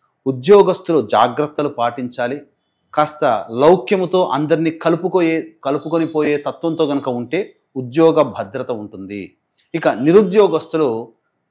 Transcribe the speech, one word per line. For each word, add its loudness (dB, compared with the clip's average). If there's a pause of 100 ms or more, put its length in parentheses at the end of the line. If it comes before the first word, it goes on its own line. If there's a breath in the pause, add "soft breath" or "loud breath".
(280)
ఉద్యోగస్తులు 4
జాగ్రత్తలు 0
పాటించాలి. -6 (520)
కాస్త 0
లౌక్యముతో 2
అందరినీ 0
కలుపుకోయే, -2 (160)
కలుపుకొని -2
పోయే -2
తత్వంతో -4
కనుక -4
ఉంటే -6 (200)
ఉద్యోగ 2
భద్రత -4
ఉంటుంది. -12 (400 soft breath)
ఇక -2
నిరుద్యోగస్తులు 2 (380)